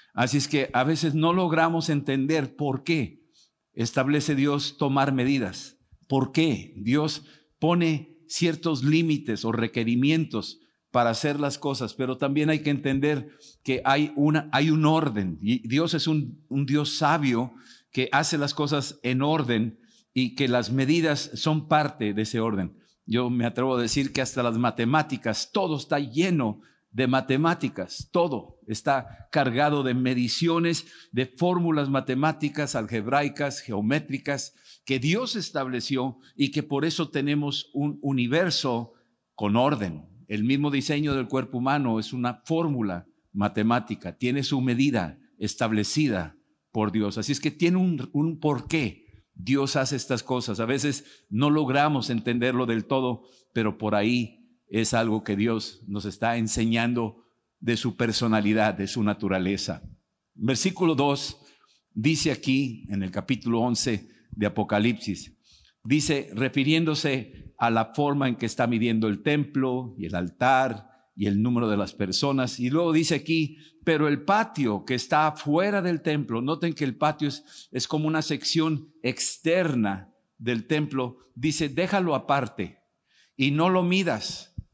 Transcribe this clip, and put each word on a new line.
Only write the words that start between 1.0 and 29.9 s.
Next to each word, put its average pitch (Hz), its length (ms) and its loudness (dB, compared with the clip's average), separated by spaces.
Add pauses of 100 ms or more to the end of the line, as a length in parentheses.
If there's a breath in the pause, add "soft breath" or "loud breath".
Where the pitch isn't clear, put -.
no 160 180 2
logramos 165 560 2
entender 139 680 0
por 135 300 -4
qué 156 400 -2 (480 soft breath)
establece 139 600 0
Dios 143 420 0
tomar 139 380 2
medidas, 123 640 -2 (280)
por - 260 2
qué 160 440 0
Dios 143 480 0 (340 loud breath)
pone 165 680 0
ciertos 165 580 -2
límites 151 600 2
o 113 60 0
requerimientos 117 1080 0 (300 soft breath)
para 120 180 4
hacer 143 320 0
las 143 160 -2
cosas, 127 380 -4
pero 127 240 -4
también 147 320 0
hay 156 80 2
que 151 100 -4
entender 139 600 0 (320 loud breath)
que 131 240 -2
hay 151 280 2
una, 151 380 2
hay 143 160 4
un 156 160 2
orden, 113 560 2
y 110 260 0
Dios 151 280 0
es 147 120 0
un, 151 440 -2
un 139 160 -2
Dios 147 300 0
sabio 139 580 2 (360 loud breath)
que 127 220 -2
hace 151 240 2
las 143 160 -2
cosas 147 500 -2
en 127 200 0
orden 120 560 0 (340 soft breath)
y 127 220 0
que 139 120 0
las 120 240 2
medidas 143 640 0
son 156 360 -2
parte 143 440 0
de 107 100 0
ese 113 180 -2
orden. 101 360 -2 (300 soft breath)
Yo 123 240 0
me 120 160 0
atrevo 127 300 0
a 120 40 2
decir 123 320 0
que - 80 0
hasta 127 220 -2
las 117 160 0
matemáticas, 120 920 0
todo 180 260 0
está 143 200 -2
lleno 143 640 0 (300 soft breath)
de 127 160 0
matemáticas, 131 1040 0
todo 165 540 -2
está 127 680 -4
cargado 143 500 2
de 127 120 0